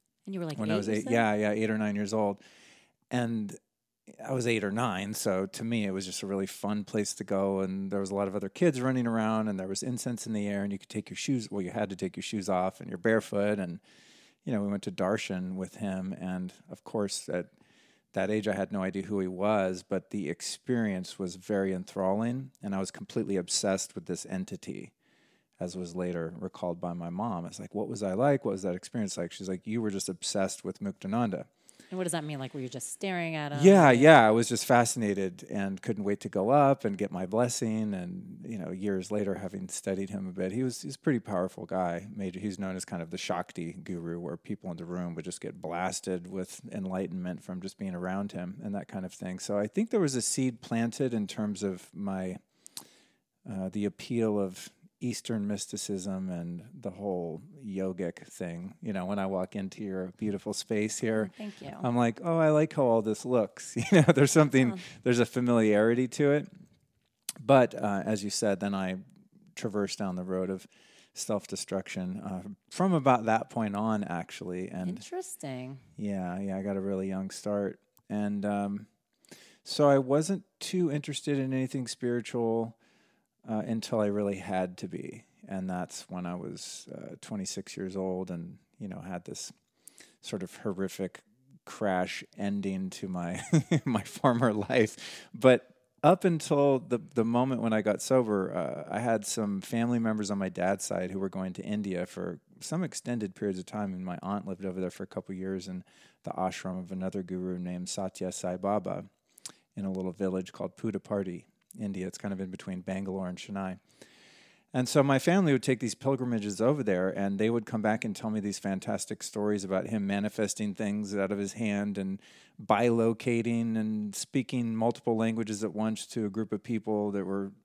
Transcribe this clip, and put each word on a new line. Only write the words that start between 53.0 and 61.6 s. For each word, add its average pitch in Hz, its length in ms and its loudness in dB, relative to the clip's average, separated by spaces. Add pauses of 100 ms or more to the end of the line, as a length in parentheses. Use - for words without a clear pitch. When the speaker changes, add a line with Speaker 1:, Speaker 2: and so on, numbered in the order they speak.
Speaker 2:
uh, 95 200 -6
the 101 160 -4
appeal 107 560 0
of 95 300 -4 (280)
Eastern 110 480 -4
mysticism 98 840 -4
and 87 340 -6 (160)
the 107 100 -8
whole 90 520 -4 (220)
yogic 95 640 -4
thing. 87 520 -8
You 104 140 -4
know, 92 100 -4
when 101 140 -2
I 95 80 -2
walk 92 280 -2
into 101 300 -6
your 92 320 -4
beautiful 104 380 -4
space 107 440 -2
here, 110 320 2
Speaker 1:
Oh, - 60 -20
thank 208 240 -10